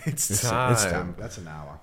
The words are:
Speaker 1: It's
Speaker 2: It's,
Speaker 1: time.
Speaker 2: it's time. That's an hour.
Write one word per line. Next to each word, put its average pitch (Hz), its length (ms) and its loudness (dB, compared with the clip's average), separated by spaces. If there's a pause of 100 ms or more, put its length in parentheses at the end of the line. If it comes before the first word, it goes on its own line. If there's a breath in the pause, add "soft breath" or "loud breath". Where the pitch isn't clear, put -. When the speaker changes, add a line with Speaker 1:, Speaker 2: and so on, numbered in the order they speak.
Speaker 1:
It's - 240 0
Speaker 2:
It's, 101 180 2
Speaker 1:
time. 123 240 4
Speaker 2:
it's 110 120 6
time. 87 340 0
That's 110 200 -10
an 85 100 -12
hour. 76 340 -12